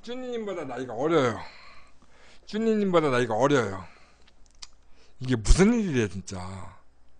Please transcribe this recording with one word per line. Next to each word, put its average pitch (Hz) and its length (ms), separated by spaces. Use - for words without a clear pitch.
쭈니님보다 226 640
나이가 127 280
어려요. 127 460
쭈니님보다 202 640
나이가 123 260
어려요. 110 500
이게 127 160
무슨 170 380
일이래 151 340
진짜. 95 720